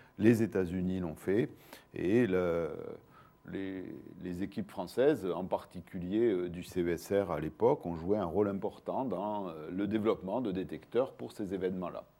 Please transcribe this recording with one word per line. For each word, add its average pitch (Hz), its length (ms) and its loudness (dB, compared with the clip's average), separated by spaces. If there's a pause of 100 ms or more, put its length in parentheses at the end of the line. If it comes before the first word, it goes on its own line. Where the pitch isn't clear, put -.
(180)
les 113 240 8
États-Unis 92 580 0
l'ont 82 140 -4
fait, 107 340 2 (460)
et 110 320 4
le, 87 420 2 (800)
les, 95 340 -6 (380)
les 90 200 -6
équipes 98 280 -6
françaises, 113 540 2
en 90 200 -2
particulier, 95 840 -2
euh, 90 200 0
du 87 120 -8
C 92 200 -2
E 85 80 2
S 82 220 -2
R 98 180 2
à 76 100 -2
l'époque, 107 460 2
ont 85 100 -4
joué 90 220 0
un 92 80 0
rôle 101 220 2
important 98 580 -4
dans, 101 420 -4
euh, 78 220 -10
le 95 160 0
développement 104 560 2
de 104 100 -2
détecteurs 92 600 -2
pour - 200 -12
ces 98 220 -6
événements-là. 90 500 -4 (140)